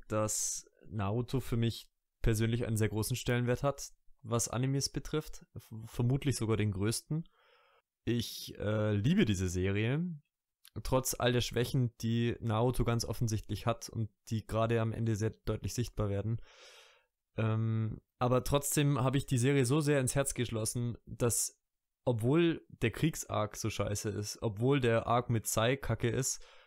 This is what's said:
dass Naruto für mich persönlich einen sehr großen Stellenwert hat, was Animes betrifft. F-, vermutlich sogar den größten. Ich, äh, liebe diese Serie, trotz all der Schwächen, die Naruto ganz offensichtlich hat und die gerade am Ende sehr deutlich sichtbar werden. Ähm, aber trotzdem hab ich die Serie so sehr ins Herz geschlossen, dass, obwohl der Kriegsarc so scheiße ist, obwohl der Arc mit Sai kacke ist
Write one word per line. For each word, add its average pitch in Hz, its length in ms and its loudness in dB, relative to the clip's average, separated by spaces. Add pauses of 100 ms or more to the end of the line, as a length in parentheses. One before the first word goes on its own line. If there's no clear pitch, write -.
dass - 580 -2 (220)
Naruto 110 540 -2
für - 160 -2
mich 117 300 -2 (340)
persönlich 113 460 2
einen 110 100 0
sehr 104 120 4
großen 107 260 -2
Stellenwert 123 480 0
hat, - 280 -4 (300)
was 117 280 0
Animes 135 400 0
betrifft. - 560 -6 (100)
F-, - 180 -16 (120)
vermutlich 123 500 2
sogar 110 220 0
den 104 140 2
größten. 110 560 -2 (760)
Ich, - 540 -4
äh, 107 340 0
liebe 143 320 4
diese 95 240 2
Serie, 101 540 0 (800)
trotz - 340 0
all 123 140 2
der 120 100 2
Schwächen, 123 600 0
die 117 400 0
Naruto 117 420 2
ganz 117 220 0
offensichtlich 107 600 -2
hat - 240 -2
und 110 200 -6 (200)
die 110 160 -4
gerade 113 360 2
am 113 100 0
Ende 113 240 -2
sehr 110 140 0 (160)
deutlich 107 280 -4
sichtbar 110 360 -2
werden. 104 320 -2 (960)
Ähm, 110 640 0 (160)
aber 123 260 2
trotzdem 143 580 2
hab 131 140 2
ich 139 100 0
die 135 120 0
Serie 135 280 4
so 135 140 4
sehr 147 220 2
ins 123 140 0
Herz 139 180 0
geschlossen, 117 720 -4
dass, - 520 0 (460)
obwohl 139 600 2 (160)
der 113 100 4
Kriegsarc - 640 -2
so - 140 -4
scheiße 104 400 -4
ist, 104 320 -6
obwohl 120 400 2
der 113 260 2
Arc 123 220 2
mit 113 180 0
Sai 120 300 2
kacke 117 320 -2
ist 120 340 -2 (240)